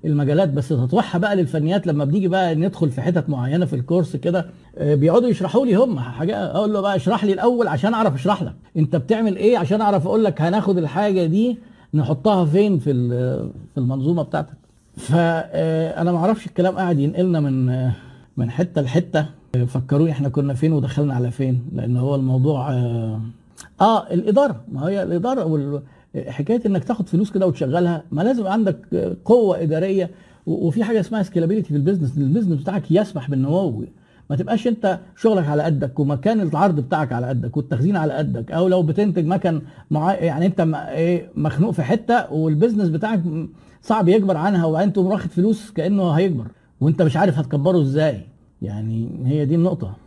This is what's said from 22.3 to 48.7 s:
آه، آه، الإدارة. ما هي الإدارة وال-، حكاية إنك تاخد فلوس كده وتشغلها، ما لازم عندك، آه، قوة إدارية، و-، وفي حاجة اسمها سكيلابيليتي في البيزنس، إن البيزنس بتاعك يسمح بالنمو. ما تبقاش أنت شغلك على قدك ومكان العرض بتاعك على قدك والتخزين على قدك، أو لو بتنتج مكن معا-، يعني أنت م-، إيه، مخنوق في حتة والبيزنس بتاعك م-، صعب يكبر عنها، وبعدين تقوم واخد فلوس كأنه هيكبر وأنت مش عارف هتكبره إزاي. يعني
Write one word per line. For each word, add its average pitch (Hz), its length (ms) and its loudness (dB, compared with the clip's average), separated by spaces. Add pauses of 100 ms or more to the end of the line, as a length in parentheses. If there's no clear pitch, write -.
آه، 117 480 -2 (600)
آه، 208 320 2
الإدارة. 202 480 2 (120)
ما 139 160 -4
هي 196 140 -2
الإدارة 190 420 -2
وال-، 143 380 -4 (460)
حكاية 180 380 -2
إنك 196 180 0
تاخد 208 240 -4
فلوس 202 220 0
كده 190 160 0
وتشغلها، 165 560 0 (100)
ما 156 100 -2
لازم 233 240 0
عندك، 196 320 0 (160)
آه، - 300 -2
قوة 214 380 4
إدارية، 175 480 0 (360)
و-، 165 200 -2
وفي 202 180 0
حاجة 220 160 0
اسمها 214 220 -2
سكيلابيليتي 180 460 0
في 147 80 0
البيزنس، 156 400 0
إن 143 60 0
البيزنس 165 380 2
بتاعك 185 300 -4
يسمح 165 400 0
بالنمو. 139 540 0 (460)
ما 147 60 0
تبقاش 226 300 -2
أنت 208 320 0 (180)
شغلك 190 320 2
على 147 140 0
قدك 143 380 -2
ومكان 147 400 0
العرض 165 400 2
بتاعك 131 320 -2
على 123 140 -4
قدك 123 300 -4
والتخزين 143 400 0
على 156 160 0
قدك، 131 400 -4
أو 180 160 2
لو 185 140 4
بتنتج 170 440 0
مكن 170 360 0 (320)
معا-، 160 280 0
يعني 165 240 0
أنت 185 140 0
م-، 160 140 2
إيه، 170 640 -2
مخنوق 147 340 0
في - 120 -2
حتة 220 500 0
والبيزنس 165 560 2
بتاعك 170 380 -2
م-، 160 220 -6 (340)
صعب - 260 2
يكبر 190 280 4
عنها، 175 300 0
وبعدين 160 260 2
تقوم 185 140 2
واخد 185 240 -2
فلوس 208 400 0
كأنه 180 400 0
هيكبر 156 360 2 (340)
وأنت 131 220 2
مش 147 140 2
عارف 160 220 2
هتكبره 151 440 0
إزاي. 139 380 0 (420)
يعني 110 460 -4 (160)